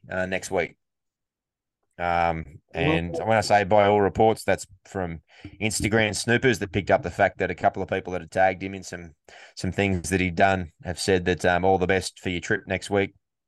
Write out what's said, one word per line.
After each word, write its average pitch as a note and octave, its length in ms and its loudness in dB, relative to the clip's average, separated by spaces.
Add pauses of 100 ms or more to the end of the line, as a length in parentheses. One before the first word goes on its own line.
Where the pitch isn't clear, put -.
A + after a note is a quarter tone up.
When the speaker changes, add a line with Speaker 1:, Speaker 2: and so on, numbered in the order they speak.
Speaker 1:
uh, F#2 160 -4
next F#2 260 -6
week. F2+ 260 -2 (1200)
Um, E2+ 600 -2 (140)
and E2+ 400 0
Speaker 2:
Well F#2 140 -6
Speaker 1:
when A2 100 2
I G#2 40 2
say G#2 240 2
by G2+ 220 4
all G#2 120 4
reports, G#2+ 460 2
that's F#2 220 -2 (180)
from F2 360 -8 (380)
Instagram G#2+ 560 0
snoopers A#2 440 2
that G2+ 120 -6
picked G2+ 200 0
up F#2+ 100 4
the F2 100 -6
fact F#2+ 280 0
that F#2 120 -2
a F2 40 -4
couple F#2+ 280 0
of F2+ 60 -10
people F#2 240 -4
that F2 80 -6
had D#2+ 100 -18
tagged F#2+ 320 0
him F#2+ 120 -8
in F#2 80 -12
some, E2+ 280 -14 (440)
some - 180 -4
things F#2+ 380 0
that F#2 100 2
he'd F2+ 140 0
done F#2 360 2 (140)
have F2+ 140 -8
said F#2 260 2
that, F2+ 180 0
um, F2+ 220 2
all F#2+ 140 4
the F2+ 80 0
best F#2 320 -2
for G2 100 -6
your F2 100 -4
trip - 280 -4
next F#2 220 -6
week G2 260 0 (320)